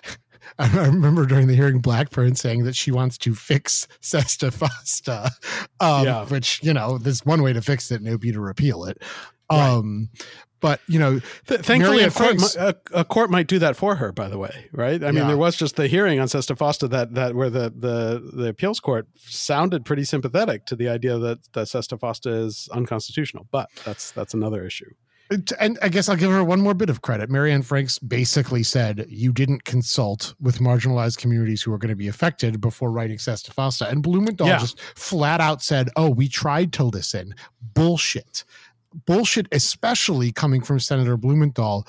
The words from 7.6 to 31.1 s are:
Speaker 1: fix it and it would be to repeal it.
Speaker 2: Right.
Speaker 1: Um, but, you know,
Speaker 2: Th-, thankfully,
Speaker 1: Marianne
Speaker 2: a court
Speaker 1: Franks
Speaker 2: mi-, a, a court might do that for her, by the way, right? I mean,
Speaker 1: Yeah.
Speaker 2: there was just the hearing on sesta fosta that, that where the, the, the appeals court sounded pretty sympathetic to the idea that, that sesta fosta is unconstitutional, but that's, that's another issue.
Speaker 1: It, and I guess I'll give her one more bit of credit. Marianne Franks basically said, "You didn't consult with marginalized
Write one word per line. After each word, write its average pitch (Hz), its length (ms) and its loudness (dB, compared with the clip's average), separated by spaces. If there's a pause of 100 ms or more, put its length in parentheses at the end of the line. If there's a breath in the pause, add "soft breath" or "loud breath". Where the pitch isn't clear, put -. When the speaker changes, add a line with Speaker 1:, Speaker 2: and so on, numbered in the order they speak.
Speaker 1:
fix 131 300 -2
it 123 80 0
and 104 80 -8
it 113 40 -2
would 113 100 -2
be 117 100 -2
to 107 80 -4
repeal 101 460 -2
it. 92 120 -10 (540 loud breath)
Speaker 2:
Right. 147 220 6
Speaker 1:
Um, 107 360 -2 (500 loud breath)
but, 147 280 0
you 165 100 2
know, 135 220 4 (280 loud breath)
Speaker 2:
Th-, 233 140 0
thankfully, 190 360 4
Speaker 1:
Marianne 196 120 6
Speaker 2:
a - 20 2
court 226 160 2 (120)
Speaker 1:
Franks 196 180 4
Speaker 2:
mi-, 175 60 -4
a, 180 380 0
a 160 40 0
court 226 240 2
might 175 180 2
do 185 120 2
that 156 160 2
for 202 200 0
her, 120 160 -4
by 98 160 -6
the 98 120 -8
way, - 320 -10
right? 147 320 -2
I 147 40 -2
mean, 147 100 2
Speaker 1:
Yeah. 147 100 2
Speaker 2:
there 147 100 2
was 170 180 2
just 151 200 -2
the 147 120 0
hearing 170 320 2
on 131 80 0
sesta 135 280 -2
fosta 147 340 0
that, 120 240 -2
that 123 220 -2
where 127 160 0
the, 117 240 -2
the, 117 580 -4
the 120 160 -4
appeals 185 300 -4
court 113 360 -2
sounded 156 720 -2
pretty 143 180 -2
sympathetic 135 640 -2
to 127 100 -6
the 120 140 -2
idea 120 300 0
that, 117 200 -2 (140)
that 110 140 -4
sesta 120 280 -6
fosta 113 500 -4
is 110 280 -10
unconstitutional, 123 800 -6
but 135 180 -4 (160)
that's, - 260 -10
that's 107 220 -8
another 107 320 -4
issue. - 240 -14 (400 soft breath)
Speaker 1:
It, 196 300 -4
and 214 240 0
I 202 60 2
guess 190 200 2
I'll 196 60 2
give 185 160 2
her 190 120 4
one 180 180 2
more 202 120 2
bit 190 160 0
of 127 140 -2
credit. 110 260 -2
Marianne 139 320 2
Franks 139 380 -2
basically 123 640 0
said, 110 460 0
"You 120 240 0
didn't 131 320 0
consult 117 720 -2
with 123 200 0
marginalized 123 580 2